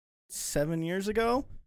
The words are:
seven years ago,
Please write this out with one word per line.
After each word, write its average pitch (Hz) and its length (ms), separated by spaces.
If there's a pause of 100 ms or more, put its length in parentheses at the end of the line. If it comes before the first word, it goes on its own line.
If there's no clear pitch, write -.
(300)
seven 160 520
years 185 260
ago, 226 380 (220)